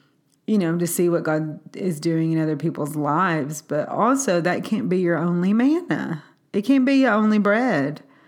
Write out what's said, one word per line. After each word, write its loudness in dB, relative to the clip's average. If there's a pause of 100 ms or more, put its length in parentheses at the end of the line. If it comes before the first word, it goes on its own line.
(460)
you 0
know, 0
to -2
see 0
what 0
God -2 (160)
is -4
doing 0
in 0
other -2
people's -4
lives, -2
but -4
also 0
that -2
can't -4
be 0
your 0
only 0
manna. 0 (280)
It -2
can't 4
be 2
your 4
only 4
bread. 0 (260)